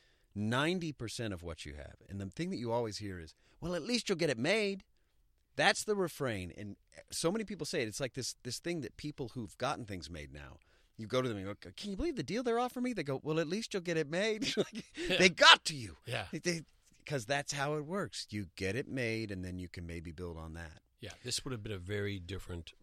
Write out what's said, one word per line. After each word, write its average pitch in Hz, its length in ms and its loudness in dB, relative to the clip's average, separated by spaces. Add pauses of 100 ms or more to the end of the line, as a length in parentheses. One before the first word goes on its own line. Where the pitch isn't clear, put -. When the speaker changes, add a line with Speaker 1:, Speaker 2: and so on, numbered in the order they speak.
(340)
Speaker 1:
ninety 147 580 2
percent 113 400 -4
of 85 100 -6
what 82 220 -8
you 71 100 -10
have." 71 220 -12 (120)
And 98 120 -6
the 98 60 -4
thing 165 240 -4
that 190 60 -2
you 113 160 -2
always 113 260 0
hear 95 220 -6
is, 80 140 -14 (260)
"Well, 175 140 -2
at 165 80 0
least 240 260 0
you'll 185 100 2
get 156 120 4
it 113 80 0
made." 196 460 2 (720)
That's 185 300 4
the 107 100 2
refrain, 120 600 0
and 101 200 -8 (340)
so - 200 2
many 220 140 0
people 165 220 -6
say 156 160 0
it. 110 60 0
It's 104 120 -6
like 131 140 -4
this, - 280 -4
this 123 160 -6
thing 175 220 -2
that - 160 -8
people 147 340 -6
who've 113 280 -8
gotten 123 260 0
things 90 260 -8
made 73 220 -8
now, 69 260 -14 (380)
you 113 100 -8
go 127 160 2
to 127 60 0
them 107 80 -2
and 95 100 -6
you 101 80 -4
go, - 220 -14
"Can 202 140 -8
you 190 60 -4
believe 285 200 -2
the 160 60 -4
deal 190 200 -2
they're 233 160 2
offering 247 260 -2
me?" 247 100 0
They 180 80 -4
go, 139 200 -2
"Well, 156 160 0
at 165 80 2
least 202 280 -4
you'll 185 80 0
get 165 160 0
it 151 100 0
made." 208 340 0
<laughs> 269 140 0
Like, 214 280 0 (120)
Speaker 2:
Yeah. 320 220 2
Speaker 1:
they 185 100 10
got 294 380 12
to 160 100 -2
you. 107 300 -8
Speaker 2:
Yeah. 117 260 -2
Speaker 1:
They, 175 60 -4
they, 165 240 0 (420)
'cause 127 220 -4
that's 139 260 0
how 143 220 0
it 151 100 -2
works. 170 460 -4
You 104 160 -2 (100)
get 95 200 0
it 139 120 -4
made, 113 420 -2
and 92 140 -4
then 90 140 -6
you 90 100 -6
can 85 180 -8
maybe 85 240 -8
build 82 280 -8
on 80 160 -8
that. 82 260 -10 (200)
Speaker 2:
Yeah, 101 100 -10 (140)
this - 200 -4
would 139 80 -6
have 110 120 -6
been 107 80 -6
a 95 60 -6
very 101 420 -2
different 87 520 -8 (100)